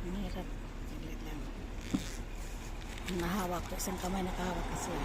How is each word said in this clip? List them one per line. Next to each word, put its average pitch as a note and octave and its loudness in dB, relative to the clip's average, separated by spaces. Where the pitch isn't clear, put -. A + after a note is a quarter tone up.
ang F3+ 0
hirap. F#3 0
Saglit - -4
lang. - -2
Nahawak F3 2
ko, F3+ 0
isang F#3 2
kamay F#3 4
nakahawak F3+ 2
kasi. - 0